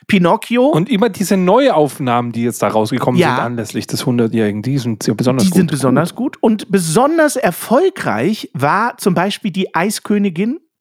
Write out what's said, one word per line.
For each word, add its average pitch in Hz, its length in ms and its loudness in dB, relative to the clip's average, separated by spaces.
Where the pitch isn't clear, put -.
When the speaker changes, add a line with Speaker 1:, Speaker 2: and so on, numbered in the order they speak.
Speaker 1:
Pinocchio. 190 600 2
Speaker 2:
Und 196 220 0
immer 220 200 2
diese 196 260 -2
Neuaufnahmen, 156 960 2
die 117 120 -4
jetzt 120 180 -2
da 107 80 2
rausgekommen 117 500 0
Speaker 1:
Ja. 147 160 2
Speaker 2:
sind 135 80 -2
anlässlich 117 440 -6
des - 180 -6
hundertjährigen, 113 560 0
die 135 160 -4
sind 113 280 -4
ja 120 80 0
besonders 120 320 0
Speaker 1:
Die 92 40 2
Speaker 2:
gut. - 80 0
Speaker 1:
sind 170 140 2
besonders 135 440 0
gut. 254 260 -6
Und 240 300 0
besonders 254 640 2
erfolgreich 202 1160 -2
war 175 440 0
zum 180 180 0
Beispiel 196 360 -2
die 190 240 -4
Eiskönigin, 202 840 -2